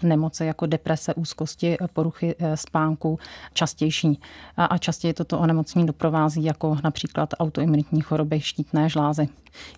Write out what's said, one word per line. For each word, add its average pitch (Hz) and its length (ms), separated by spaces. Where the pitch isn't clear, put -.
nemoci 160 420
jako 160 200
deprese, 156 480
úzkosti, 165 680
e, 180 60
poruchy, 165 520
e, 156 180
spánku 156 640
častější. 156 680
A, 175 80
a 175 120
častěji 165 360
toto 160 260
onemocnění 165 480
doprovází 156 560
jako 156 400
například 151 560
autoimunitní 151 600
choroby 151 400
štítné 156 480
žlázy. 147 400